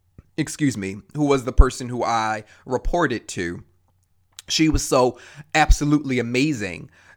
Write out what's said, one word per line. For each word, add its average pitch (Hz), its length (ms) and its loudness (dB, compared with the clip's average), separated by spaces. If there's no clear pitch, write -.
excuse 139 420 -2
me, 98 240 -8
who 151 120 0
was 139 180 2
the 123 80 -4
person 127 380 2
who 120 140 -4
I 110 400 -2
reported 123 640 -2
to, 87 340 -6
she 160 200 2
was 135 160 2
so 127 360 2
absolutely 147 640 2
amazing 120 720 -2